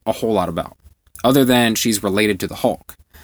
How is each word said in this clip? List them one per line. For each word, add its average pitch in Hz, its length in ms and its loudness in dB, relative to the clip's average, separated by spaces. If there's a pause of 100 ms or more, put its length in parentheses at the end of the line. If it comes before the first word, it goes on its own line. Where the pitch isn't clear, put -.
a 110 80 0
whole 110 220 -2
lot 87 160 0
about, 82 260 -8 (480)
other 131 200 4
than 123 300 2
she's 107 280 -2
related 104 380 0
to 98 60 -4
the - 100 -12
Hulk. - 400 -4 (280)